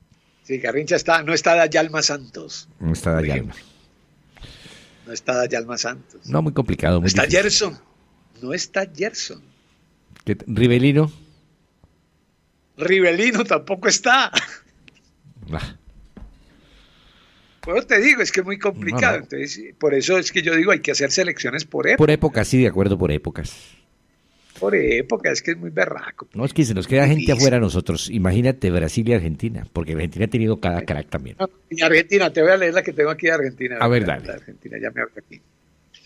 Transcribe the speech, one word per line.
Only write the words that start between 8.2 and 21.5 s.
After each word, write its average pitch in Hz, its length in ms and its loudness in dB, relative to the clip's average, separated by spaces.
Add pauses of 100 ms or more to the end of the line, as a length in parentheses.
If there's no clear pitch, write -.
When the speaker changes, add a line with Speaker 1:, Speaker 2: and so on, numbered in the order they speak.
Speaker 1:
No 127 120 -8
está 190 400 -6
Gerson. - 480 -8 (840)
Speaker 2:
¿Qué 104 100 -2
t-, - 100 -18
Rivelino? 123 680 4 (1600)
Speaker 1:
Rivelino 190 720 2
tampoco 185 420 -2
está. 240 460 2 (1160)
Speaker 2:
Ah. - 280 -8 (1900)
Speaker 1:
Bueno, 190 180 0
te 214 180 2
digo, 262 200 4
es 190 80 -2
que 185 120 0
es 185 40 -4
muy 202 140 -6
complicado. 202 540 0
Speaker 2:
No, 170 60 -2
no. - 40 -14
Speaker 1:
Entonces, 139 560 -12
por 147 140 2
eso 143 240 2
es 175 160 -4
que 175 80 0
yo 165 120 0
digo, 165 180 2
hay 180 100 2
que 147 100 -4
hacer 139 200 0
selecciones 156 520 -4